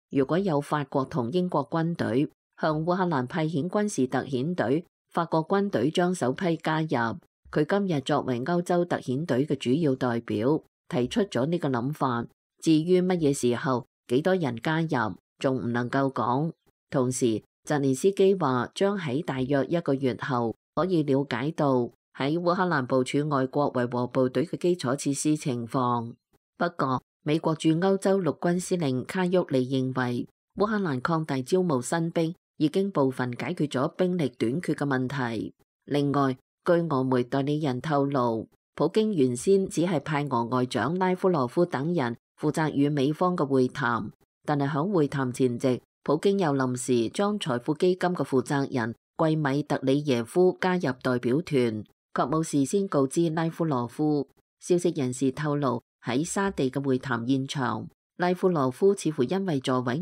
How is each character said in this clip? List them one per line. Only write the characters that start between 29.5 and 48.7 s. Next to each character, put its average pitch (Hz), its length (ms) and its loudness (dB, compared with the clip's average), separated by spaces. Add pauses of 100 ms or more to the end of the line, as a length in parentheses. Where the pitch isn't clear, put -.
認 131 300 0
為， 123 280 -2 (300)
烏 196 100 2
克 214 120 0
蘭 151 220 -2
擴 160 240 0
大 139 180 -2
招 185 200 2
募 143 200 0
新 165 300 -2
兵 165 220 0 (220)
已 151 120 2
經 196 220 0
部 139 200 2
分 127 260 -4
解 127 160 -6
決 147 160 -2
咗 127 200 0
兵 185 280 0
力 151 120 0 (100)
短 131 240 -2
缺 165 120 -2
嘅 143 120 -4
問 131 220 -2
題。 117 440 -6 (340)
另 143 260 0
外， 135 240 2 (280)
據 180 100 4 (160)
俄 135 120 0
媒 127 220 2
代 135 180 -2
理 147 160 -2
人 127 220 -2
透 143 240 0
露， 120 440 0 (280)
普 143 180 2
京 214 180 2
原 131 220 2
先 190 340 2
只 156 140 -2
係 175 160 0
派 147 320 -2
俄 117 140 0
外 123 220 0
長 131 300 -2
拉 185 160 2
夫 185 160 0
羅 143 200 2
夫 175 180 0
等 151 260 -2
人 123 240 -2 (240)
負 151 120 0
責 156 200 0
與 143 160 2
美 147 240 2
方 180 240 0
嘅 165 80 0
會 135 220 4
談， 120 460 -2 (320)
但 151 120 0
係 143 120 0
響 156 240 -2
會 156 160 4
談 131 240 -2
前 123 260 0
夕， 127 240 0 (220)
普 139 180 2
京 196 160 2
又 165 140 2
臨 131 240 0
時 120 320 0
將 208 320 -2
財 123 180 -2
富 151 160 -2
基 180 220 2
金 175 140 0
嘅 170 120 -2
負 135 180 2
責 139 320 0